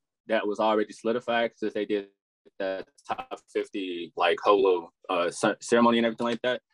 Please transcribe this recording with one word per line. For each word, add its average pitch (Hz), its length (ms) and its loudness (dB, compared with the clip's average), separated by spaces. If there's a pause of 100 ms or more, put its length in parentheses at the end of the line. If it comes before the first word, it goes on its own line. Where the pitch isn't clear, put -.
(280)
that 110 200 0
was 104 120 -4
already 107 340 2
solidified 117 600 -2
since 107 180 -6
they 104 120 -2
did 101 220 -4 (520)
that 95 280 -6 (200)
top - 320 -10 (120)
fifty, 90 640 -6
like, 85 280 2
whole 101 200 6
little, 90 300 2 (160)
uh, 87 220 0
cer-, - 300 0
ceremony 117 360 4
and 117 80 2
everything 117 220 -2
like 117 160 -4
that 123 180 -2 (120)